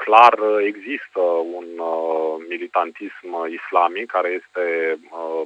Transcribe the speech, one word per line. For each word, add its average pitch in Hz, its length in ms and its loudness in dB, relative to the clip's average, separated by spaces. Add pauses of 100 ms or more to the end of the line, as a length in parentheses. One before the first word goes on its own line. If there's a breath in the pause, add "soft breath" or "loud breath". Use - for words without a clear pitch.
clar, 113 300 10 (380)
există 104 500 -8 (360)
un, 87 100 -12 (100)
uh, 82 560 -2 (200)
militantism 87 760 -6 (300)
islamic 87 460 0 (100)
care 87 140 0 (120)
este, 90 240 -6 (300)
uh, 80 500 -8